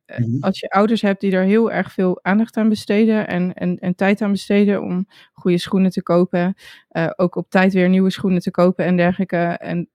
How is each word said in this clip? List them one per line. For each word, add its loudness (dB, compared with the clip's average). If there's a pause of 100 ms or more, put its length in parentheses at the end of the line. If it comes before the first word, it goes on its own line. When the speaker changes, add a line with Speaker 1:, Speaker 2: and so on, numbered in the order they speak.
Speaker 1:
Eh, -16
Speaker 2:
Mhm. -4
Speaker 1:
als -2
je -10
ouders 2
hebt 0
die -2
daar 0
heel 2
erg -4
veel -2
aandacht 0
aan 2
besteden 0
en, -2
en, -4
en -4
tijd 0
aan -2
besteden 0
om -4 (260)
goede 0
schoenen 0
te -6
kopen, 0 (340)
eh, -4
ook -2
op -8
tijd 2
weer 2
nieuwe 4
schoenen 0
te -6
kopen 2
en 2
dergelijke. 0
En, -4